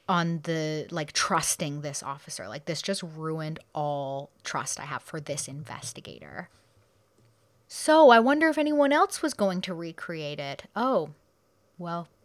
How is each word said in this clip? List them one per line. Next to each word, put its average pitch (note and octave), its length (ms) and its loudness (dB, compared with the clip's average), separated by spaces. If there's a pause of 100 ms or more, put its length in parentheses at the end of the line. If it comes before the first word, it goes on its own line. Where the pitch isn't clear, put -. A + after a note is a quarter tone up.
on E3+ 360 2
the, D#3 460 -2
like, D#3+ 220 -6
trusting D3+ 680 -2
this C#3+ 200 -8
officer. C#3 460 -12
Like, A2 160 -12
this D#3+ 180 -6
just G3 200 -4
ruined D#3+ 580 -8 (140)
all C#3+ 560 -4 (120)
trust - 380 -6
I - 40 -12
have C#3+ 180 -8
for - 180 -10
this D3 280 -8
investigator. - 1000 -14 (1200)
So D#4 400 8
I A#3 100 12
wonder D4 300 4
if D4+ 80 0
anyone D4 340 4
else F4 300 2
was D#4 140 -2
going F#3 260 0
to F#3 140 -6
recreate D#3+ 640 -8
it. C#3 240 -10 (100)
Oh, G#3 360 0 (680)
well, E3+ 320 -8 (160)